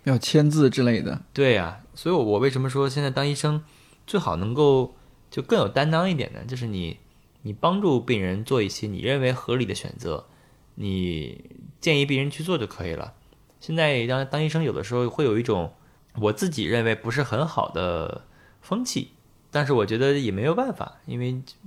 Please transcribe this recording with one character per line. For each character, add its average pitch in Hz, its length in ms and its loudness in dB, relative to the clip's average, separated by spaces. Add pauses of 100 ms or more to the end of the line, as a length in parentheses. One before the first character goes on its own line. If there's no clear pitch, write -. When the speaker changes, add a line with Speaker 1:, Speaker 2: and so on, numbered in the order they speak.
Speaker 1:
要 135 120 2
签 151 320 4
字 147 200 6
之 127 140 0
类 117 180 4
的。 - 200 -4 (120)
Speaker 2:
对 131 240 4
啊， 85 220 -2 (140)
所 - 180 -2
以 185 40 4
我， 139 80 4
我 104 160 4
为 135 100 4
什 127 100 -2
么 131 100 0
说 135 200 0
现 143 140 -2
在 139 60 0
当 139 180 0
医 147 80 0
生 151 260 0 (440)
最 202 140 0
好 82 180 -2
能 107 160 -2
够 135 420 4 (340)
就 - 120 -6
更 208 180 2
有 110 80 2
担 147 240 0
当 175 180 2
一 180 40 0
点 131 200 -4
呢？ - 140 -12
就 127 80 -8
是 123 100 -6
你， 92 320 -6 (440)
你 104 100 -8
帮 180 300 0
助 147 180 4
病 117 220 -2
人 95 220 -2
做 123 180 0
一 98 80 0
些 - 180 -8
你 95 140 -6
认 135 180 0
为 127 140 0
合 123 240 -4
理 120 80 0
的 95 100 -4
选 - 220 -12
择， 80 280 -6 (500)
你 90 680 -4 (380)
建 156 180 2
议 143 60 4
病 143 120 0
人 143 140 -2
去 156 120 -10
做 175 140 -2
就 110 80 -2
可 92 220 -8
以 80 60 -4
了。 - 200 -10 (460)
现 160 160 -8
在 139 320 0
当， 131 180 -2
当 147 180 -2
医 156 40 0
生 160 160 0
有 123 80 0
的 76 120 -4
时 120 120 -4
候 123 140 2
会 151 160 0
有 107 120 4
一 120 60 0
种 95 300 -2 (420)
我 107 160 2
自 180 180 0
己 117 140 -4
认 113 220 0
为 110 100 2
不 113 160 -6
是 139 100 0
很 127 240 0
好 - 240 -2
的 85 540 -4 (380)
风 233 220 -4
气， - 280 -6 (400)
但 147 140 0
是 139 80 2
我 107 120 4
觉 110 120 -2
得 135 160 4
也 131 180 0
没 98 120 -2
有 160 120 2
办 247 180 -2
法， - 320 -10
因 120 140 -8
为 127 220 -4 (260)